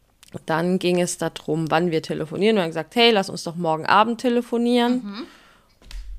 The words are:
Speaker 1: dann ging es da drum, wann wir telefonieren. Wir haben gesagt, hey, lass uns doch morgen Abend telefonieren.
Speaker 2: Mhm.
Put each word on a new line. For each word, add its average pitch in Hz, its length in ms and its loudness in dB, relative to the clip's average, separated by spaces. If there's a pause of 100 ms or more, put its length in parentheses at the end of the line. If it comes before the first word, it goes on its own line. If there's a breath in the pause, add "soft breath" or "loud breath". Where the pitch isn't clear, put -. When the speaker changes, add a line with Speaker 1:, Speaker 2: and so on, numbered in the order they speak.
(460)
Speaker 1:
dann 175 340 0
ging 180 200 2
es 175 180 -2
da 165 120 -2
drum, 156 400 -4
wann 170 220 2
wir 156 100 0
telefonieren. 160 540 0
Wir 190 60 2
haben 165 80 -2
gesagt, 160 260 -6
hey, 233 160 6
lass 190 180 0
uns 160 140 -10
doch 165 100 -8
morgen 160 320 -2
Abend 220 340 4
telefonieren. 240 720 0 (120)
Speaker 2:
Mhm. 208 180 -12 (960 loud breath)